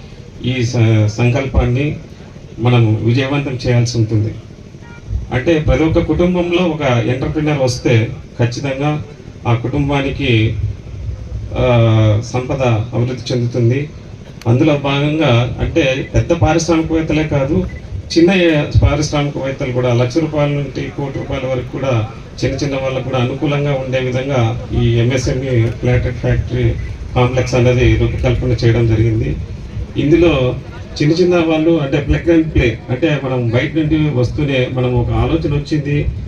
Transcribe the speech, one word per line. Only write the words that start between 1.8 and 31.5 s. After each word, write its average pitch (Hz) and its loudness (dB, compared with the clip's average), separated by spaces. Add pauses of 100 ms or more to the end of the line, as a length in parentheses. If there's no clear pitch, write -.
మనం 113 4
విజయవంతం 135 0 (100)
చేయాల్సి 120 2
ఉంటుంది. 110 0 (1000)
అంటే 151 2
ప్రతి 160 2
ఒక్క 160 2
కుటుంబంలో 175 2
ఒక 156 -2
ఎంటర్‌ప్రెన్యూర్ 131 0
వస్తే 117 2 (320)
ఖచ్చితంగా 143 -2 (460)
ఆ 117 2
కుటుంబానికి, 135 0 (1040)
ఆ, 110 4 (100)
సంపద 127 -2
అభివృద్ధి 120 -2
చెందుతుంది. 123 0 (600)
అందులో 143 4
భాగంగా 139 2
అంటే 139 0
పెద్ద - 2
పారిశ్రామికవేత్తలే 160 2
కాదు, 147 0 (520)
చిన్న 175 6 (500)
పారిశ్రామికవేత్తలు 143 0
కూడా 123 2
లక్ష 123 2
రూపాయల 151 0
నుండి 143 -4
కోటి 139 -6
రూపాయల 131 -4
వరకు 127 -4
కూడా 127 -2 (360)
చిన్న 135 0
చిన్న 139 -2
వాళ్ళకు 131 -2
కూడా 131 -2
అనుకూలంగా 143 0
ఉండే 131 -2
విధంగా 127 0 (160)
ఈ 117 4
ఎంఎస్ఎంఈ 127 2
ప్లాటెడ్ 123 0
ఫ్యాక్టరీ 123 0 (420)
కాంప్లెక్స్ 123 2
అనేది 120 4
రూపకల్పన 123 0
చేయడం 117 2
జరిగింది. 113 2 (600)
ఇందులో 143 4 (460)
చిన్న 156 4
చిన్న 180 4
వాళ్ళు 160 2